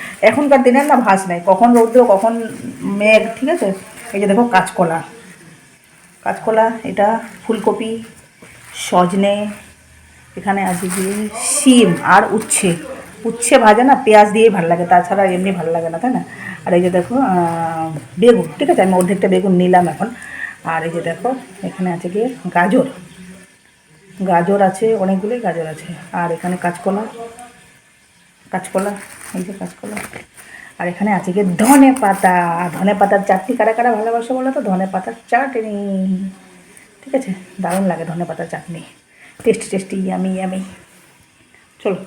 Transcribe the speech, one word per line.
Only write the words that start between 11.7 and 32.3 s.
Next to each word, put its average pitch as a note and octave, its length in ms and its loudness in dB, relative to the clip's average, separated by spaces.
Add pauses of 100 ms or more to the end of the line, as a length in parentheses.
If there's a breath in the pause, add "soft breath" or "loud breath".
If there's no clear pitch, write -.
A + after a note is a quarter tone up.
আর F#3+ 280 6
উচ্ছে। F#3+ 440 -2 (480)
উচ্ছে A#3 340 2
ভাজা A3+ 260 6
না C#4 120 6 (100)
পেঁয়াজ G#3 260 8
দিয়েই A3+ 180 6
ভালো F#3 180 0
লাগে, E3+ 180 0
তাছাড়া F3+ 400 2
এমনি F#3 260 0
ভালো F3 200 -4
লাগে E3 180 -2
না, E3 100 -8
তাই B3 120 -2
না? F3 120 -4 (420 loud breath)
আর F#3 80 -2
এই F3 80 4
যে F3+ 80 2
দেখো, F3+ 260 -2
আহ, E3 840 -2 (220)
বেগুন, A3 280 6 (120)
ঠিক C#4+ 100 0
আছে? C4+ 120 4
আমি F#3 120 4
অর্ধেকটা F#3 340 0
বেগুন F#3 240 2
নিলাম F3+ 360 4
এখন। F#3 220 -6 (540 loud breath)
আর E3 200 -6
এই E3 60 -6
যে E3+ 120 -6
দেখো F3+ 340 -4 (280)
এখানে F3+ 300 -4
আছে F3 160 -8
গিয়ে G#3+ 200 -2 (260)
গাজর, F3+ 300 2 (1400)
গাজর F#3 340 2
আছে, A3 340 2
অনেকগুলোই G3 440 -2
গাজর E3 280 -4
আছে। D#3 260 -12 (180)
আর F3 200 -4
এখানে F3+ 260 -6
কাঁচকলা, F#3+ 440 -4 (1500)
কাঁচকলা, F#3+ 400 -6 (440)
এই F#3 80 -6
যে F#3+ 160 -12
কাঁচকলা। F#3 360 -14 (840 loud breath)
আর F3 80 -6
এখানে G3+ 260 -4
আছে F3+ 180 -4
গিয়ে G3+ 140 0
ধনে C4 540 6
পাতা, F3+ 760 0